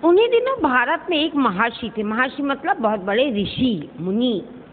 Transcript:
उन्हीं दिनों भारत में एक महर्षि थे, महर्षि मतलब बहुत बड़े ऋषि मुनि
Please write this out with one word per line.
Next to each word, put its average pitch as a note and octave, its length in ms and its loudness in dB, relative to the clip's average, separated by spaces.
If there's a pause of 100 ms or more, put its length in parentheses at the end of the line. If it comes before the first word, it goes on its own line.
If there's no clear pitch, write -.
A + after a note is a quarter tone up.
उन्हीं F#4+ 240 6
दिनों B4 340 2
भारत C4 480 0
में D#4+ 80 2
एक D4+ 180 0
महर्षि A#3 600 0
थे, G#3+ 40 -4
महर्षि B3 400 -2
मतलब C#4+ 340 -2
बहुत A3 240 0
बड़े G#3+ 300 0
ऋषि G3+ 600 -2 (100)
मुनि G3+ 420 0 (300)